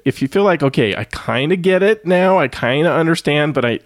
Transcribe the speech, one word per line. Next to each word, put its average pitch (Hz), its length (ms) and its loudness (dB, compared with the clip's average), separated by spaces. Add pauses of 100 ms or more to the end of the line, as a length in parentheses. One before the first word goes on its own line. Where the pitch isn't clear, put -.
if - 160 -2
you 135 60 0
feel 196 160 0
like, 170 220 2
"Okay, 123 320 0
I 110 80 -6
kinda 135 500 -4
get 185 300 2
it 214 200 0
now, 185 360 2
I 135 80 0
kinda 143 440 0
understand, 151 640 0
but 127 100 0
I, 117 220 -2